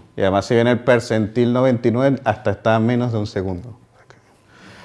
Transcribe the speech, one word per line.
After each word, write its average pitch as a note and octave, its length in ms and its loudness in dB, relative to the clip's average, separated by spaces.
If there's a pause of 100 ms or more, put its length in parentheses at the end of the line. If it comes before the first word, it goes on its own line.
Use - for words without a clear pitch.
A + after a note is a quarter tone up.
(140)
Y - 60 -8
además, F#2+ 240 2
si B2 100 0
ven A#2 120 4
el A#2+ 120 2
percentil A#2 720 0
noventa B2 380 2
y - 20 4
nueve, C3 320 0
hasta G#2+ 280 -2
está A2 240 0
a A2+ 40 2
menos A#2+ 320 0
de A2+ 80 -2
un G#2 80 -4
segundo. F#2+ 500 -8 (1080)